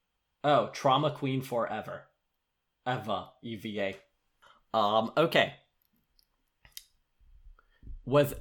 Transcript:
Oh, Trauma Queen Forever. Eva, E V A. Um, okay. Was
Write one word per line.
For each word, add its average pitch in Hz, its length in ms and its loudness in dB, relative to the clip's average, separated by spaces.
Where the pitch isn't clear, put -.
Oh, 139 280 4
Trauma 139 400 2
Queen 135 300 -4
Forever. 110 640 -6
Eva, 107 440 -6
E 117 140 -10
V 104 240 -6
A. 95 160 -4
Um, 110 400 2
okay. 156 380 2
Was 139 360 4